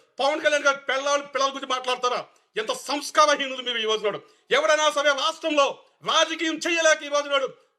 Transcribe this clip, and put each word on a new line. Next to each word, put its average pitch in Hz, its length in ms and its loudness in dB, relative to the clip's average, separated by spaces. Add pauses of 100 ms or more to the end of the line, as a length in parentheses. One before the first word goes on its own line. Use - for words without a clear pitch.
(180)
పవన్ 294 220 0
కళ్యాణ్ 294 240 2
గారు 277 120 4
పిల్లలు, 285 460 -2
పిల్లల 269 260 -2
గురించి 269 180 -8
మాట్లాడతారా? 247 540 -2 (360)
ఎంత 220 160 -4
సంస్కారహీనులు 285 880 0
మీరు 240 160 -6
ఈ 220 60 -2
రోజు 214 200 -2
నాడు. 196 160 -2 (300)
ఎవరైనా 302 400 4
సరే 294 200 2
రాష్ట్రంలో 294 560 0 (380)
రాజకీయం 320 520 0 (100)
చేయలేక 320 360 2
ఈ 294 60 -10
రోజు 285 200 -2
నాడు 269 200 0 (300)